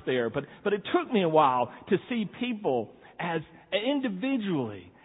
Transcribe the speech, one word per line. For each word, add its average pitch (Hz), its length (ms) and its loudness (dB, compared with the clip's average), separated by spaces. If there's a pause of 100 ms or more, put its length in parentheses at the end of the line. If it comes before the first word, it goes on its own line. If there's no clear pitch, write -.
there. 123 240 2
But, 139 160 -4 (180)
but 202 80 2
it 202 100 0 (120)
took 330 180 0
me 202 120 4
a 165 60 4
while 131 420 4 (180)
to 185 80 4 (100)
see 226 220 -2 (100)
people 208 520 -2 (280)
as 170 220 -2 (320)
individually 202 1160 -2 (140)